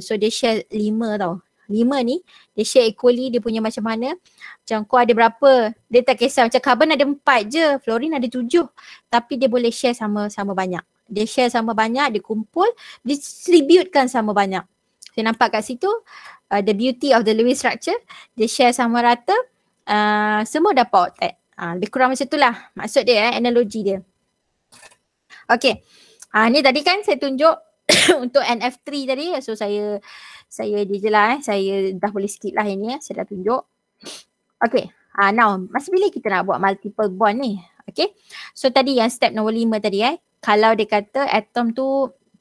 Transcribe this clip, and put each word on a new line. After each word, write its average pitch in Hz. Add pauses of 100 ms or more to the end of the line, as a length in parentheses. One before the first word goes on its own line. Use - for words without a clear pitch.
So, 214
dia 214
share 226
lima 214
tau. 180 (240)
Lima 233
ni, 285 (320)
dia 208
share 233
equally, 247
dia 240
punya 220
macam 220
mana. 233 (480)
Macam 214
kau 247
ada 233
berapa, 233 (160)
dia 240
tak -
kisah. 262
Macam 247
carbon 285
ada 277
empat 277
je, 320 (160)
fluorine 254
ada 240
tujuh. 254 (400)
Tapi 233
dia 262
boleh 233
share 240
sama-sama 208
banyak. 185 (240)
Dia 214
share 247
sama 226
banyak, 226
dia 202
kumpul, 269 (320)
distributekan 294
sama 226
banyak. 190 (560)
Saya 226
nampak 226
kat 220
situ, 254 (640)
uh, 202
the 196
beauty 254
of 233
the 220
Lewis 240
structure, 330 (400)
dia 226
share 247
sama 240
rata, 240 (560)
uh, 214
semua 320
dapat 208
octet. - (240)
Uh, 170
lebih 185
kurang 254
macam 262
itulah 269 (240)
maksud 214
dia, 220
eh, 220
analogi 233
dia. 196 (1500)
Okey, 233 (560)
uh, 220
ni 302
tadi 285
kan 370
saya 370
tunjuk 277 (400)
<coughs> 320
untuk 269
N 233
F 247
three 277
tadi, 294
so 226
saya, 208 (480)
saya 208
dia 202
je 214
lah, 214
eh. 285
Saya 196
dah 202
boleh 202
skip -
lah 214
yang 196
ni, 220
eh. 294
Saya 202
dah -
tunjuk. 202 (1080)
Okey, 254 (320)
uh, 196
now, 214 (160)
masa 285
bila 381
kita 214
nak 180
buat 170
multiple 196
bond 208
ni? 220 (320)
Okey, 349 (400)
so -
tadi 262
yang 226
step -
nombor 220
lima 226
tadi, 202
eh. 294 (240)
Kalau 220
dia 220
kata 214
atom 226
tu 269 (360)